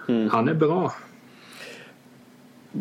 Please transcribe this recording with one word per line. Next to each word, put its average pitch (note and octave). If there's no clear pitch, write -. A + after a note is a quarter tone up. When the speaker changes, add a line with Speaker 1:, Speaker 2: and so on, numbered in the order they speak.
Speaker 1:
Mm. A2+
Speaker 2:
han A#2
är D#3+
bra. D#3